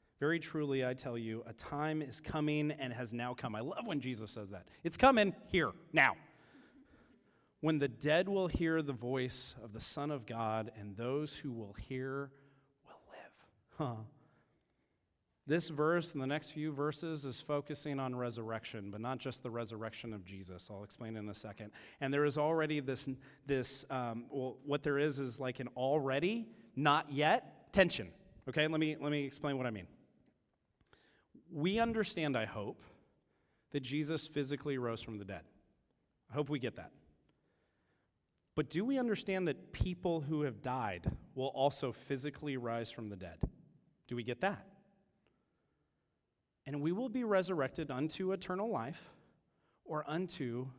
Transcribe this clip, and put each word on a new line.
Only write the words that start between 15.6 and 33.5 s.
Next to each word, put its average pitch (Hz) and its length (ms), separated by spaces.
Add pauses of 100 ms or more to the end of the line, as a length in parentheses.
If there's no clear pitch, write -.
verse 160 440
and 143 80
the 131 60
next 147 240
few 151 220
verses 151 520
is 131 160
focusing 143 600
on 127 160
resurrection, 113 720
but 104 100
not 123 180
just - 260
the 120 60
resurrection 113 600
of 98 120
Jesus. 92 480
I'll 101 100
explain 110 340
in 107 120
a 101 60
second. 107 360 (300)
And 135 120
there 143 120
is 143 120
already 156 440
this, 131 280 (380)
this, 131 420
um, 120 400
well, 131 360
what 143 180
there 143 160
is 143 220
is 123 180
like 127 220
an 123 160
already, 143 720 (260)
not 147 380
yet 151 600
tension. 175 400 (360)
Okay, 151 180
let 156 140
me, 156 160
let 147 160
me 147 120
explain 139 320
what 127 100
I 120 40
mean. 98 160 (1700)
We 180 260
understand, 208 580
I 110 80
hope, 107 380 (880)